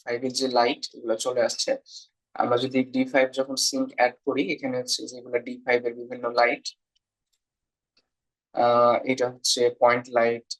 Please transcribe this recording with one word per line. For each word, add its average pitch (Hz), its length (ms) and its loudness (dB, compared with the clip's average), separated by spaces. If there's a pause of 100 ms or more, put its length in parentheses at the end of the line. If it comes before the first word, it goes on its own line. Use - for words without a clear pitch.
ফাইভ 120 200 -6
এর 131 80 -2
যে 131 160 -2
লাইট, 120 340 2 (120)
এগুলো 113 220 -4
চলে 123 260 -2
আসছে। - 340 0 (580)
আমরা - 240 0
যদি 127 260 0
ডি 131 220 0
ফাইভ 131 260 2
যখন 269 240 -4
সিঙ্ক - 420 -2
অ্যাড 123 160 2 (120)
করি, 135 260 0
এখানে 127 260 -4
হচ্ছে - 300 -6
যে 127 100 -16
এগুলো 123 220 -4
ডি 123 260 -10
ফাইভ 123 200 0
এর 117 80 -2
বিভিন্ন 120 380 -8
লাইট। 120 360 0 (1900)
আহ, 120 420 6 (100)
এটা 127 240 0
হচ্ছে 123 400 0
পয়েন্ট 123 400 2
লাইট, 117 360 0 (140)